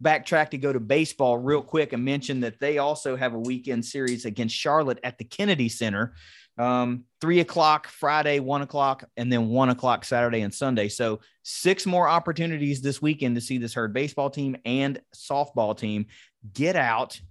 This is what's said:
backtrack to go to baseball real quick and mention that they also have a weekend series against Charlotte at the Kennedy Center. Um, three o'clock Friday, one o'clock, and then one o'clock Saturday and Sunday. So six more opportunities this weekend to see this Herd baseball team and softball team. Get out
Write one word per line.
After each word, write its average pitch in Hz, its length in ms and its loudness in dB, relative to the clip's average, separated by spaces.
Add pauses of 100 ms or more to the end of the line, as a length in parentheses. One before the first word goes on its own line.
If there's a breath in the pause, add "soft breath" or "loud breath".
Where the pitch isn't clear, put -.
backtrack 156 480 2
to 147 60 -8
go 139 160 0
to 127 60 0
baseball 131 580 2
real 139 240 0
quick 147 320 -2
and 120 100 -2
mention 135 360 -2
that 117 200 -4
they 147 200 0
also 143 360 -2
have 127 200 -2
a 113 40 -4
weekend 123 460 -4
series 123 400 -4
against 113 300 -4
Charlotte 147 480 0
at 123 160 -8
the 117 60 -10
Kennedy 165 440 0
Center. 110 460 -4 (420 loud breath)
Um, 123 460 0 (180)
three 170 180 4
o'clock 156 480 4
Friday, 147 520 0
one 139 240 -2
o'clock, 139 400 -2 (120)
and 120 160 -2
then 117 180 2
one 127 200 4
o'clock 123 360 0
Saturday 120 360 0
and 101 120 -4
Sunday. 113 360 0
So 110 300 -2 (240 soft breath)
six - 420 0
more 180 220 2
opportunities 160 720 0
this 135 200 -4
weekend 147 340 0
to 117 60 -2
see 127 180 -4
this 117 160 -6
Herd 110 180 -2
baseball 139 380 -2
team 139 340 -4
and 135 340 0 (140)
softball 127 640 -2
team. 107 300 -4 (460 loud breath)
Get 165 220 0
out 123 560 0